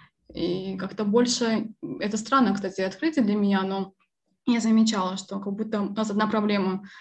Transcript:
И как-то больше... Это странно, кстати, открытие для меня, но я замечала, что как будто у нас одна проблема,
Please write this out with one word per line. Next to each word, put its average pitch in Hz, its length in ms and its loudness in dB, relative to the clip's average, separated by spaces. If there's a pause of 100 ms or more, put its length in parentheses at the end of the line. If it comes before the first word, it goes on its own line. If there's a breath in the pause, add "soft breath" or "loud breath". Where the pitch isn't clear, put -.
(340 loud breath)
И 185 420 -4
как-то 196 280 -6
больше... 226 640 2 (320)
Это 208 180 -4
странно, 233 340 4
кстати, 196 300 -4
открытие 277 420 0
для 208 120 2
меня, 196 260 2
но 190 320 -4 (500)
я 233 160 2
замечала, 220 560 4
что 196 240 -10
как 196 140 -6
будто 214 260 -4
у 196 140 -4
нас 214 160 -2
одна 208 160 2
проблема, 202 560 0 (180 loud breath)